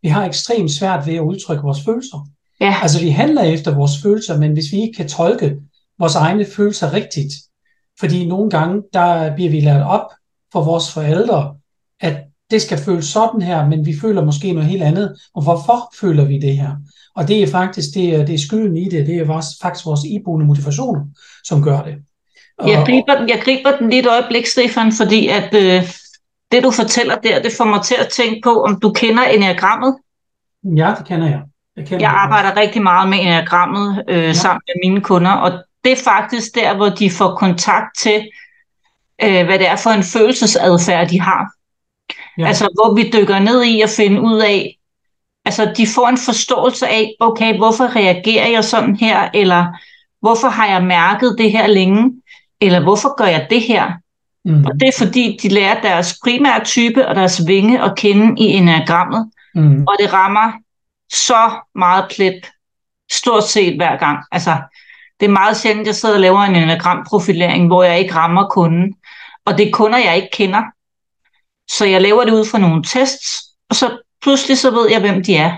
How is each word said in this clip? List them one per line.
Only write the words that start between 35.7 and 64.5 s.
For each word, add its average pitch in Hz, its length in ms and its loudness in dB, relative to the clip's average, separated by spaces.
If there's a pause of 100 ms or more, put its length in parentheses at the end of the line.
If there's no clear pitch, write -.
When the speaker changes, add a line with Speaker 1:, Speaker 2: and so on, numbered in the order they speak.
Speaker 2:
det 254 80 4
er 262 120 2
faktisk 220 500 -2
der, 226 220 0
hvor 202 120 2
de 190 220 0
får 180 260 0
kontakt 196 500 0 (120)
til, 214 300 0 (960)
øh, 190 240 2
hvad 190 120 0
det 185 100 2
er 165 80 0
for - 140 0
en 202 120 2
følelsesadfærd, 180 1080 0
de 175 120 0
har. 185 300 -2 (880)
Speaker 1:
Ja. 160 80 -2
Speaker 2:
Altså, 196 180 0
hvor 202 300 2
vi 226 180 0
dykker 202 260 2
ned 233 240 2
i 226 180 2
at 214 100 2
finde 202 300 2
ud 226 200 2
af, 208 380 -2 (680)
altså, 202 320 -2
de 226 100 2
får 240 220 0
en 254 100 -2
forståelse 247 680 -2
af, 220 320 -2
okay, 226 360 0
hvorfor 226 400 0
reagerer 202 520 0
jeg 226 160 2
sådan 226 320 0
her, 208 380 0
eller 180 320 2 (540)
hvorfor 226 280 2
har 214 180 -2
jeg 190 180 0
mærket 185 540 2
det 220 140 2
her 220 140 2
længe, 208 460 4 (480)
eller 180 200 4
hvorfor 202 380 0
gør 220 80 2
jeg 160 240 0
det 240 120 2
her? 196 300 0 (520)
Speaker 1:
Mhm. 151 220 4
Speaker 2:
Og 135 140 -2
det 262 80 4
er 262 100 2
fordi, 233 440 0
de 208 60 0
lærer 196 320 2
deres 180 440 -2
primære 240 400 0
type 233 440 0
og - 60 -2
deres 180 320 0
vinge 196 360 2
at 190 140 -2
kende 214 460 4
i - 40 4
enagrammet. 175 840 2 (240)
Speaker 1:
Mhm. 147 340 4
Speaker 2:
Og 202 120 2
det 208 120 0
rammer 208 400 2 (600)
så 226 380 2 (280)
meget 185 320 2
plet, 185 360 -2 (640)
stort 220 320 0
set 185 320 0
hver - 200 0
gang. 147 220 -2 (140)
Altså, 170 240 -2 (640)